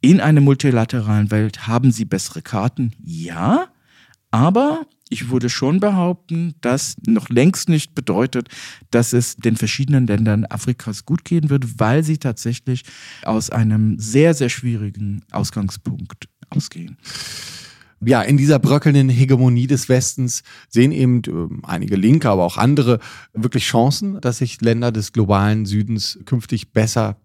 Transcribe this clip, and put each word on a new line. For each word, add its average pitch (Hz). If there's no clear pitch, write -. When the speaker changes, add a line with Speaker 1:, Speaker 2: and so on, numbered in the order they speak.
Speaker 1:
In 185
einer 147
multilateralen 113
Welt 107
haben 123
sie 110
bessere 95
Karten, 113
ja, 98
aber 240
ich 120
würde 123
schon 147
behaupten, 175
dass -
noch 113
längst 139
nicht 151
bedeutet, 120
dass 120
es 120
den 117
verschiedenen 131
Ländern 107
Afrikas -
gut 165
gehen 165
wird, 127
weil 127
sie 156
tatsächlich 123
aus 110
einem 110
sehr, 135
sehr 135
schwierigen 104
Ausgangspunkt -
ausgehen. -
Speaker 2:
Ja, 117
in 127
dieser 143
bröckelnden 139
Hegemonie 127
des 135
Westens 127
sehen 127
eben, 123
ähm, 82
einige 98
Linke, 127
aber 92
auch 87
andere 123
wirklich 113
Chancen, 135
dass 123
sich 127
Länder 117
des 107
globalen 104
Südens 104
künftig -
besser 110